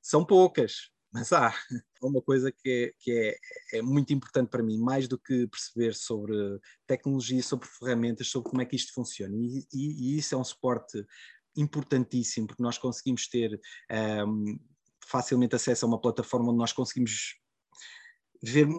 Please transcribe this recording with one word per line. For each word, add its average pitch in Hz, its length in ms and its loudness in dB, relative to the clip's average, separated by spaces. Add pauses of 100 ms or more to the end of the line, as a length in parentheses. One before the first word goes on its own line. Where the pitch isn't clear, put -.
São 160 240 4
poucas, 180 640 6 (240)
mas 120 180 -2
há. 131 180 6
Há - 580 -10
uma 135 140 2
coisa 135 300 2
que - 160 -10
é, 120 320 0
que - 120 -4
é, 110 680 -4
é 110 60 0
muito 139 280 2
importante 131 380 0
para 117 140 -2
mim, 110 160 0
mais 131 280 0
do 123 120 -4
que 123 260 0
perceber 113 480 -2
sobre 107 420 -6 (520)
tecnologia, 127 560 -2
sobre - 240 -6
ferramentas, 117 600 -2
sobre 123 200 -4
como 127 140 0
é - 20 -2
que 135 100 -6
isto - 180 -6
funciona. 104 440 -8
E, 123 340 -4
e, 139 440 -2
e - 20 0
isso 147 160 -4
é 135 60 0
um 127 40 -2
suporte 117 640 -4 (500)
importantíssimo, 127 920 -2
porque - 160 -6
nós 120 160 -2
conseguimos 123 480 -4
ter, 113 320 -2 (320)
ehm, 107 680 -2 (500)
facilmente 123 460 2
acesso 120 300 0
a - 20 2
uma 117 140 0
plataforma 120 480 0
onde 117 80 4
nós 117 160 0
conseguimos - 640 -4 (1040)
ver 143 240 6 (120)